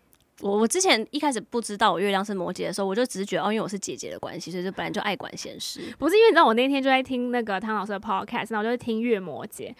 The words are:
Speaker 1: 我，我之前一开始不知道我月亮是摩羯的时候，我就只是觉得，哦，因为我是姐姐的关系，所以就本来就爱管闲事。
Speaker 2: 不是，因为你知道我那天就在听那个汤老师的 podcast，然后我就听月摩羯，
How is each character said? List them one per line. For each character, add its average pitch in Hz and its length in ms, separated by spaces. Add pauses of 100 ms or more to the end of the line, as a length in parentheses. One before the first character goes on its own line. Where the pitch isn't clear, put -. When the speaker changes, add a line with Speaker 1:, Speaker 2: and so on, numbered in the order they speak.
(420)
Speaker 1:
我， 202 180
我 226 80
之 349 120
前 269 320
一 294 80
开 294 120
始 220 80
不 - 200
知 208 180
道 208 140
我 165 80
月 202 120
亮 196 120
是 208 100
摩 180 200
羯 180 120
的 175 80
时 202 80
候， 196 60
我 190 80
就 247 100
只 185 140
是 196 60
觉 190 120
得， 151 60
哦， 202 80
因 220 80
为 - 20
我 165 60
是 196 100
姐 151 180
姐 - 140
的 85 100
关 - 200
系， - 120
所 185 80
以 180 40
就 190 80
本 170 140
来 165 40
就 170 120
爱 196 140
管 - 220
闲 - 220
事。 - 220 (160)
Speaker 2:
不 277 120
是， 370 60
因 440 80
为 453 60
你 359 40
知 - 20
道 330 100
我 220 80
那 247 140
天 277 140
就 269 80
在 262 140
听 247 280
那 240 100
个 202 180
汤 220 160
老 196 100
师 208 60
的 196 80
podcast， 208 520
然 220 80
后 - 0
我 208 40
就 240 140
听 226 240
月 233 180
摩 151 280
羯， - 180 (140)